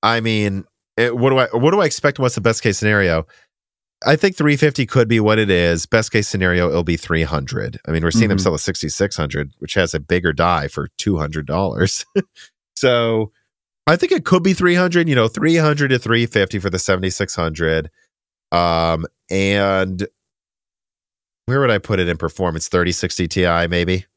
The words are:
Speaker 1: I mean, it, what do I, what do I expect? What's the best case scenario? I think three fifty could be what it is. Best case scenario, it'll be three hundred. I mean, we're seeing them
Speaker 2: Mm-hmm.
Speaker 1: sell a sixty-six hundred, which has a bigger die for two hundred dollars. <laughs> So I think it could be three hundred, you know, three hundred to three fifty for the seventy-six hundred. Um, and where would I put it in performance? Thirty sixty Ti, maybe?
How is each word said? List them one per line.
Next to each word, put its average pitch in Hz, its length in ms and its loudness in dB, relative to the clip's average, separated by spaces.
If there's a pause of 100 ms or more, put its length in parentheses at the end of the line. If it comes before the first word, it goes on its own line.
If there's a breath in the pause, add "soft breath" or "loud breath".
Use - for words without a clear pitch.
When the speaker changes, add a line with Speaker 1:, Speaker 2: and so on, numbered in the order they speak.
Speaker 1:
I 113 160 2
mean, 104 460 -2 (320)
it, 117 200 0
what 123 140 2
do 135 60 2
I, 127 100 4
what 127 240 2
do 196 80 2
I 185 60 2
expect? 143 340 -2
What's 127 160 0
the 104 60 -6
best 113 200 0
case 104 160 0
scenario? 95 480 2 (800 soft breath)
I 151 120 4
think 190 180 0
three 147 220 2
fifty 139 280 0
could 120 220 2
be 113 140 2
what 107 180 4
it 104 100 2
is. 85 360 2
Best 110 260 0
case 104 160 0
scenario, 90 400 0
it'll 82 160 0
be 82 140 0
three 80 260 -2
hundred. 69 640 -6
I 76 40 -4
mean, 82 120 0
we're 85 80 2
seeing 113 180 2
them 98 80 0
Speaker 2:
Mm-hmm. 92 60 0
Speaker 1:
sell 95 120 2
a 73 40 -4
sixty-six - 560 -4
hundred, 71 440 -4
which - 160 -10
has 90 180 0
a 78 60 -2
bigger 85 340 0
die 80 340 0
for 71 300 -8
two 98 200 -2
hundred 76 300 -4
dollars. 87 580 -2 (100)
<laughs> 196 80 0 (520 loud breath)
So 117 560 0 (560)
I 156 80 6
think 339 160 0
it 349 140 0
could 180 180 2
be 190 100 2
three 175 220 2
hundred, 175 320 2
you 143 80 2
know, 113 140 4
three 165 260 0
hundred 147 340 2
to 127 100 2
three 117 260 0
fifty 104 340 0
for 95 100 -4
the 90 100 -4
seventy-six 95 540 -2
hundred. 80 560 -2 (640)
Um, 82 540 0 (240)
and 95 760 0 (1400)
where 131 160 0
would 127 100 2
I 104 60 2
put 98 220 -2
it 87 100 0
in 82 80 -2
performance? 85 500 -4
Thirty 90 240 2
sixty 87 360 -4
Ti, 85 400 0
maybe? 87 380 -2 (120)